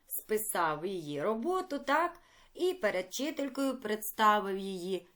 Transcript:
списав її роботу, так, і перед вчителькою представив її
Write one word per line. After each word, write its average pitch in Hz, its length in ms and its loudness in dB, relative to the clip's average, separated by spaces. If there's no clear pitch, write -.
списав 170 800 0
її 156 380 -4
роботу, 285 560 0
так, 330 400 2
і 359 200 0
перед 185 320 0
вчителькою 269 760 -2
представив 208 760 2
її 190 580 -4